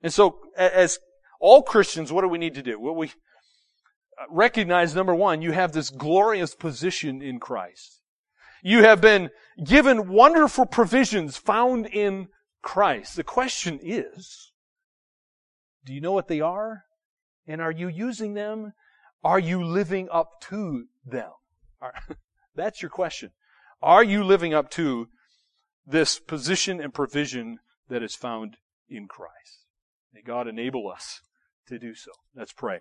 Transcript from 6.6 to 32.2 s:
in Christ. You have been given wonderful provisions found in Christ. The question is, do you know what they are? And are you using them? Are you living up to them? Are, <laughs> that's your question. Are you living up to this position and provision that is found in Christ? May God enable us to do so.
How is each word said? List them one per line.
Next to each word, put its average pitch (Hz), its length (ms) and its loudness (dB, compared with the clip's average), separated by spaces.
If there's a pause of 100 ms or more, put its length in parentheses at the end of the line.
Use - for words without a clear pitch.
in 127 160 -10
Christ. - 640 -12 (600)
You 214 200 6
have 214 180 10
been 202 300 6 (320)
given 226 460 4
wonderful 269 580 6
provisions 208 680 0
found 233 500 0
in 196 420 -4 (340)
Christ. 160 540 -2
The 170 80 -8
question 175 580 -6
is, - 720 -12 (1300)
do 135 100 -16
you 139 60 -12
know 175 120 -4
what 190 160 -2
they 156 120 -4
are? 196 440 -6 (640)
And 156 140 -12
are 160 100 -4
you 170 180 -8
using 208 460 -10
them? 214 380 -10 (500)
Are 175 160 2
you 175 260 -4
living 185 460 -4
up 165 320 -4
to 165 440 -10 (200)
them? 117 240 -10 (500)
Are, 127 140 -14 (300)
<laughs> - 300 -20
that's 196 280 -8
your 170 80 -12
question. 160 400 -8 (500)
Are 180 220 8
you 208 220 2
living 175 280 2
up 147 200 -2
to 127 360 -4 (760)
this 147 320 0
position 170 640 -6
and 143 120 -12
provision 127 680 -6 (300)
that 120 140 -6
is 107 120 -12
found 110 420 -10 (320)
in 101 200 -18
Christ? - 560 -20 (480)
May 107 100 -20
God 120 260 -8
enable 117 420 -8
us - 300 -20 (480)
to 120 100 -16
do 113 160 -16
so. - 160 -20 (240)